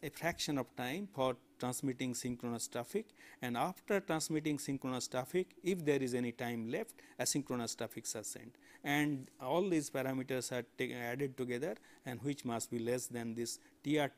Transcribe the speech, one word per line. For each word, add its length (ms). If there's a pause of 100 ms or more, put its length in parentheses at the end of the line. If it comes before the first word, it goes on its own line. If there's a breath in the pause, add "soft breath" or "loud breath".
a 80
fraction 480
of 80 (100)
time 360
for 240 (220)
transmitting 560
synchronous 520
traffic, 400 (340 loud breath)
and 160
after 440
transmitting 580
synchronous 480
traffic, 560
if 220
there 180
is 120
any 180
time 360
left, 260 (240 loud breath)
asynchronous 580
traffic 280 (100)
are 100
sent, 320 (260 loud breath)
and 480 (100)
all 280
these 200
parameters 640
are 120 (120)
ta-, 160
added 440
together, 380 (300 loud breath)
and 180
which 220
must 260
be 80
less 280
than 280
this 240 (240 loud breath)
T 160
R 200